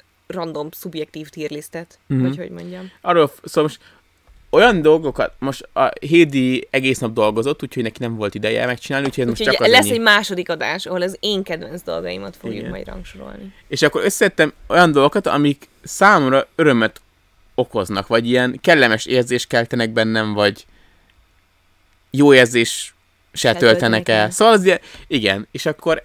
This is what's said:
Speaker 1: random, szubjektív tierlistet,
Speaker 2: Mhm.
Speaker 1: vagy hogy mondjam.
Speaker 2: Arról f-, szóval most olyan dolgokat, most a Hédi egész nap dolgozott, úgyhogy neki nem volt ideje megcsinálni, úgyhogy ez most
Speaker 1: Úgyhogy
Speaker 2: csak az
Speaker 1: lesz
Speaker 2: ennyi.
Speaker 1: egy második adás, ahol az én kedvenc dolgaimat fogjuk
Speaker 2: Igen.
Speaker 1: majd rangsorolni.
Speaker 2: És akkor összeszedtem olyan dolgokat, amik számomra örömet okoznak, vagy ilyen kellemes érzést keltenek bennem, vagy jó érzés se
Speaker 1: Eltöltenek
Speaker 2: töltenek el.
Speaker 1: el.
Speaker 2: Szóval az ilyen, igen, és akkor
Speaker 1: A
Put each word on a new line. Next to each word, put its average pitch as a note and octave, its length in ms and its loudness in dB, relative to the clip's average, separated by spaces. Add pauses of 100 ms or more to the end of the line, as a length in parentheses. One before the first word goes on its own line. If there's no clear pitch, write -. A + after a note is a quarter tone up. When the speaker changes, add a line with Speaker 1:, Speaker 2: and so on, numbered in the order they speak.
(280)
Speaker 1:
random, E3 440 -10
szubjektív D#3 580 -14
tierlistet, D3+ 800 -14
Speaker 2:
Mhm. C3+ 140 -2
Speaker 1:
vagy C3 160 -2
hogy F3 120 -12
mondjam. F3+ 420 -16 (100)
Speaker 2:
Arról F3 260 2
f-, - 160 -12
szóval - 200 -2
most D3+ 160 -6 (680)
olyan G3 320 4
dolgokat, D3+ 580 2
most C3+ 340 -8
a C3 260 0
Hédi C#3 680 2
egész C3 300 0
nap A2+ 140 -6
dolgozott, A2+ 500 -2
úgyhogy B2+ 200 -8
neki A2 180 -8
nem A2+ 140 -6
volt G#2 200 -6
ideje A2 300 -2
megcsinálni, C3+ 420 -4
úgyhogy C3 160 -4
ez A#2+ 60 -2
most A#2 120 -4
Speaker 1:
Úgyhogy - 160 0
Speaker 2:
csak - 80 0
az A3 60 6
Speaker 1:
lesz B3 140 4
Speaker 2:
ennyi. - 80 -2
Speaker 1:
egy A#3 80 -2
második G3+ 480 0
adás, D#3+ 360 -6
ahol F3+ 160 -6
az F#3 180 -6
én G3+ 240 -4
kedvenc E3 400 -12
dolgaimat F#2 520 -10
fogjuk A2+ 240 -12
Speaker 2:
Igen. A#2 100 -12
Speaker 1:
majd - 180 -12
rangsorolni. G3 680 -18 (140)
Speaker 2:
És - 140 -6
akkor D3 220 0
összeszedtem F3+ 500 0 (140)
olyan E3+ 240 4
dolgokat, C#3+ 360 2
amik C#3+ 400 0 (160)
számomra D3 720 2
örömet B2 460 2 (540)
okoznak, G2+ 520 -4
vagy A#2 200 0
ilyen B2+ 340 0
kellemes B2+ 440 2
érzést B2 420 -2
keltenek A#2 420 -2
bennem, A2 440 -2
vagy G#2 320 0 (1400)
jó C#3+ 240 6
érzés B2 600 2 (400)
se - 140 -2
Speaker 1:
Eltöltenek D#3+ 320 4
Speaker 2:
töltenek A2+ 300 0
el. A2 160 2
Speaker 1:
el. A2 60 -4
Speaker 2:
Szóval A3+ 220 4
az F#3+ 120 2
ilyen, F#3 140 2 (280)
igen, G#2+ 440 -2
és - 140 -10
akkor D#3+ 320 -2
Speaker 1:
A D3+ 80 -14